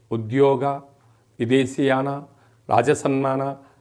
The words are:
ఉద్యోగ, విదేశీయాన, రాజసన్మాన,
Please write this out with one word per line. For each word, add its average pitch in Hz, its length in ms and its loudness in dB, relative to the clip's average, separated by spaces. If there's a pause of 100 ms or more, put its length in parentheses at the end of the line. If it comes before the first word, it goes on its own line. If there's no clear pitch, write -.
(120)
ఉద్యోగ, 123 520 2 (760)
విదేశీయాన, 131 680 0 (600)
రాజసన్మాన, 135 720 0 (380)